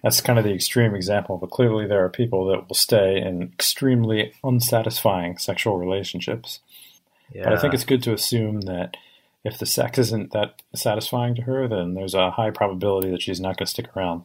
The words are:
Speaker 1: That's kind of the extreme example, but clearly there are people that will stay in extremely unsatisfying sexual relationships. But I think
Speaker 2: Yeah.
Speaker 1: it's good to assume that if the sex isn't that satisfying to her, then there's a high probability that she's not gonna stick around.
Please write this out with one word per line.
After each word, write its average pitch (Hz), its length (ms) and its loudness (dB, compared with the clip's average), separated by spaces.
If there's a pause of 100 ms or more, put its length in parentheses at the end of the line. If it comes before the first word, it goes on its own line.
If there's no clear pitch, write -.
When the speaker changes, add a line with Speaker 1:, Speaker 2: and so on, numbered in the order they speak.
Speaker 1:
That's 120 180 2
kind 120 180 4
of 107 60 2
the 101 80 2
extreme 110 420 2
example, 98 420 -2
but 90 120 -8
clearly 110 380 2
there 98 180 4
are 90 40 0
people 101 380 0
that 95 220 0
will 98 60 -6
stay 98 440 4
in 92 220 -4
extremely 110 880 2 (120)
unsatisfying 110 960 2
sexual 98 380 -2
relationships. 95 840 -4 (720)
But 107 200 0
I 107 40 2
think 143 160 2
Speaker 2:
Yeah. - 20 0
Speaker 1:
it's 123 80 -2
good 127 200 2
to 117 100 0
assume 107 480 -2
that 90 340 -6 (480)
if 104 140 -6
the - 80 -6
sex - 320 0
isn't 110 360 0
that 104 280 -2 (140)
satisfying 120 600 -2
to 120 80 -6
her, 131 240 -2
then 90 260 -2
there's 92 200 -6
a 92 180 4
high 110 200 0
probability 98 600 0
that 90 100 -2
she's 92 200 -4
not 92 160 -4
gonna 95 100 -4
stick - 280 -6
around. 87 300 -4